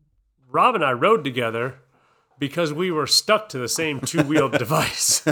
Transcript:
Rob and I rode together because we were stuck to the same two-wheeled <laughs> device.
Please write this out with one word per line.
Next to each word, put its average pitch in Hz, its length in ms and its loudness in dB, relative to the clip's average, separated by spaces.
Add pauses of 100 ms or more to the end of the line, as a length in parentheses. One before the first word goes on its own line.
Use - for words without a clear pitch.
(500)
Rob 196 240 2
and 170 100 0
I 131 80 4
rode 160 320 2
together 123 520 -2 (640)
because 147 340 -2
we 180 180 -2
were 156 160 -2
stuck 214 440 2
to 139 80 -8
the 120 100 -4
same 151 320 -4
two-wheeled 143 520 0
<laughs> 147 60 2
device. - 720 -2